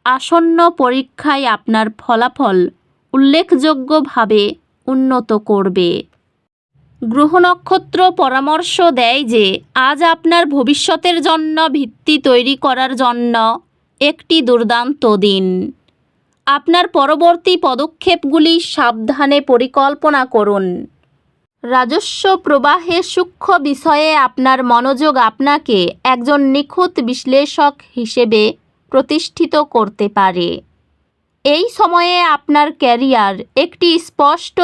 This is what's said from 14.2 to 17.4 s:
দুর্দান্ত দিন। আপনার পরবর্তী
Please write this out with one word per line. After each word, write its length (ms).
দুর্দান্ত 600
দিন। 300
আপনার 420
পরবর্তী 680